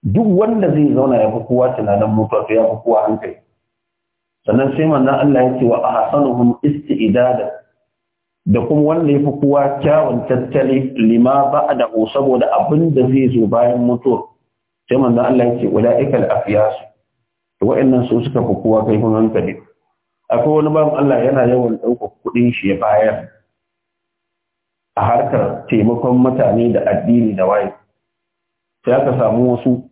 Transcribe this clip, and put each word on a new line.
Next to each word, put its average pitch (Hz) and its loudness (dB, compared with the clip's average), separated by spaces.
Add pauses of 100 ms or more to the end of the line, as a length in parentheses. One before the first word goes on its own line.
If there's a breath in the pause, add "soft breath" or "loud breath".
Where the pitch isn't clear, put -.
Duk 120 0
wanda 214 2
zai 147 2
zauna 131 2
ya 107 2
fi 113 -6
kowa 123 0 (120)
tunanin 110 0
mutuwa 107 0
to 107 -4
ya 113 2
fi 110 -2
kowa 110 2
hankali. 110 -6 (1080)
Sannan 123 2
sai 156 0
manzon 139 2
Allah 135 2
ya 123 2
ce, 131 0
"وأحسنهم 120 0 (160)
استعدادا"، 123 0 (960)
da 113 2
kuma 151 2
wanda 151 0
ya 143 2
fi 143 0
kowa 143 0 (160)
kyawun 143 0
tattali 131 -2 (200)
lima 123 2
ba'dahu, 120 -2
saboda 131 0
abin 151 0
da 127 2
zai 131 2
zo 113 2
bayan 120 0
mutuwa. 123 -2 (640)
Sai 123 2
manzon 120 2
Allah 123 2
ya 120 0
ce, 107 -2
"أولئك 127 0
الأفياس". 107 0 (880)
To 101 0
wa'annan 127 0
su 117 2
suka 123 -2
fi 101 -2
kowa 110 2
kaifin 110 0
hankali. 107 -2 (720)
Akwai 151 0
wani 151 0
bawan 151 2 (120)
Allah 127 2
yana 135 0
yawan 123 0
ɗaukar 120 -4 (120)
kuɗin 120 0
shi 98 -6
ya 98 -6
bayar 107 0 (1700)
a 107 -2
harkar 113 -2
taimakon 120 2
mutane 120 2
da - 0
addini 117 0
da 92 0
waye. 98 0 (1120)
Sai 123 2
aka 127 -2
samu 120 0
wasu 123 -2